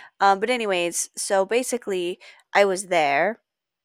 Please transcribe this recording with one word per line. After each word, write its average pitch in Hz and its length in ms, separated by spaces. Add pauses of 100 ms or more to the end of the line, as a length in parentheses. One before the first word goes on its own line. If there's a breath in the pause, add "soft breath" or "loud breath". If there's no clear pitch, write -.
(180 loud breath)
Um, 196 220
but 220 100
anyways, 190 680
so 196 300
basically, 208 720 (340 loud breath)
I 202 120
was 196 240
there, 165 520 (440)